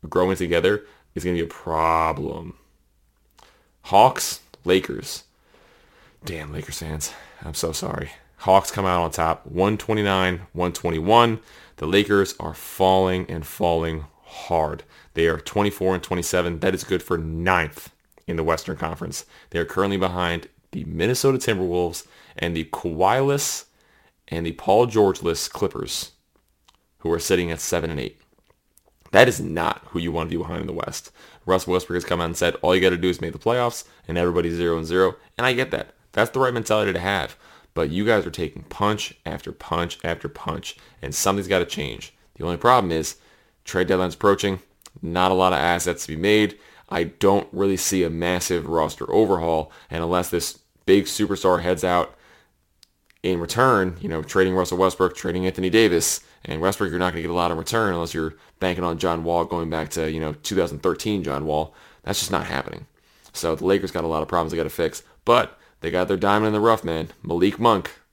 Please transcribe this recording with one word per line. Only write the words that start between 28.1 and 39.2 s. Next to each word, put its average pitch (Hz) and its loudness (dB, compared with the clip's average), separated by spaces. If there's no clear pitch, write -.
That 113 10
is 113 -2
not 82 -2
who 87 -4
you 85 -2
want 80 -4
to 85 -4
be 82 -2
behind 82 -6
in 80 -8
the - -8
West. - -8
Russell 92 2
Westbrook 90 0
has 87 -2
come 87 -2
out 85 0
and 85 -4
said, 85 2
"All 90 4
you 92 4
gotta 90 4
do 90 0
is 85 -2
make 82 -6
the 73 -12
playoffs, 120 0
and 82 -4
everybody's 87 0
zero 85 0
and 80 -6
zero," 90 2
and 120 0
I 127 2
get 127 -2
that. - -6
That's 117 2
the 131 -2
right 127 2
mentality 107 0
to 85 -2
have. 90 -4
But 78 0
you 95 -2
guys 107 2
are 85 -8
taking 78 -8
punch 107 -4